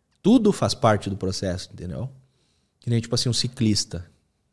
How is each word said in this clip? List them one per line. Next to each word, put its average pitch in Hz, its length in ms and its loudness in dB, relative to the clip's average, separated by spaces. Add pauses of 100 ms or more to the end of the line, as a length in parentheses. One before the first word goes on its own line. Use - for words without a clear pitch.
(220)
Tudo 220 300 4
faz - 220 0
parte 107 360 2
do 95 60 -4
processo, 92 560 -6
entendeu? 90 380 -10 (680)
Que 117 100 -6
nem, 117 100 2
tipo 117 140 -4
assim, 123 140 -2
um 117 40 0
ciclista. 107 760 -2 (420)